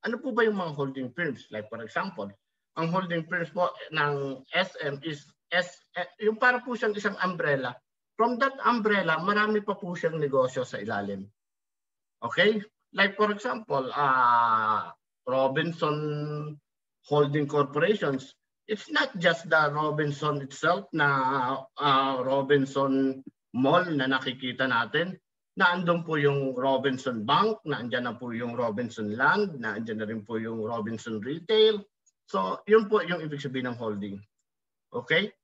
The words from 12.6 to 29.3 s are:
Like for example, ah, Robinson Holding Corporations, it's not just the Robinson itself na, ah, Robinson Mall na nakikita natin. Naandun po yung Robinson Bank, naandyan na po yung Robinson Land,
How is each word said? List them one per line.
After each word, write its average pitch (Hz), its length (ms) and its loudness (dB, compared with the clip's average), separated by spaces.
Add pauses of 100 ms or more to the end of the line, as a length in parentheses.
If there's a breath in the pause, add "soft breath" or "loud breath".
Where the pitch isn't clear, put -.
Like 196 240 0
for 208 160 2
example, 208 640 -4
ah, 117 960 4 (320)
Robinson 135 760 0 (1080)
Holding 147 400 4
Corporations, 147 880 0 (320)
it's 214 240 -6
not 302 320 0
just 165 240 2
the 156 240 4
Robinson 147 720 0
itself 170 480 0
na, 151 160 2 (720)
ah, 135 400 4
Robinson 135 1040 2 (320)
Mall 151 400 4
na 131 160 0
nakikita 127 560 -2
natin. 127 480 0 (380)
Naandun 180 480 2
po 160 160 -2
yung 139 400 2
Robinson 127 720 0
Bank, 208 320 2
naandyan 123 480 -4
na 113 80 -10
po 123 160 -8
yung 117 240 -6
Robinson 113 560 -4
Land, 156 480 0